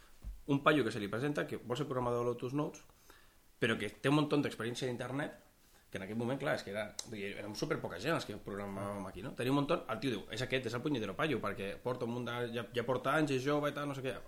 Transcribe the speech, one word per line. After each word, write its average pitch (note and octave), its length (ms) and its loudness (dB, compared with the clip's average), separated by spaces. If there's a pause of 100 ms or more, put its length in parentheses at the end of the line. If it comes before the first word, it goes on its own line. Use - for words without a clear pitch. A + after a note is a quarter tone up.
(500)
un C#3 160 2
paio D3 220 6
que G#2+ 80 0
se G#2 80 -2
li F#2+ 80 -4
presenta D3 340 0
que A2 160 -4
vol B2 160 -2
ser D3 80 0
programador B2 400 2
Lotus B2 320 0
Notes D#3 240 0 (760)
però A2+ 180 4
que G#2 120 -2
té - 200 0
un D3 60 8
munt D3 260 6
d'experiència A#2+ 460 -2
d'internet, B2+ 440 -2 (580)
que - 80 -6
en F#2+ 80 -6
aquell G#2+ 120 -4
moment, A#2+ 220 2
clar, D3 160 0
és G2+ 80 -2
que - 60 -10
era, G#2 140 -2 (240)
vull A#2 100 -8
dir, G2+ 200 -4
érem G#2 180 -6
superpoca B2 440 -2
gent C#3+ 160 0
els B2 100 0
que G#2 120 -6
programàvem G2+ 680 -4
aquí, F#2 180 -8
no? - 80 -8
Tenia B2+ 180 0
un C#3+ 60 6
munt, C#3 140 2
el E3+ 280 0
tio C3+ 120 0
diu, G2 200 -2
"És A2 120 -4
aquest, B2+ 240 0
és G#2+ 80 -2
el A#2+ 60 -2
punyetero A2+ 340 0
paio, C#3+ 260 0
perquè G2 400 -2
porta B2 240 -2
un A#2 80 -2
munt B2 120 -2
de, A#2+ 280 -2
ja, A#2 120 -2 (100)
ja A#2 100 2
porta C3+ 300 2
anys, D#3 160 4
és C3 120 2
jove D3 260 2
i C#3 40 0
tal, D3 140 -4
no C#3 80 -2
sé C3+ 80 -4
què." C3 100 0 (140)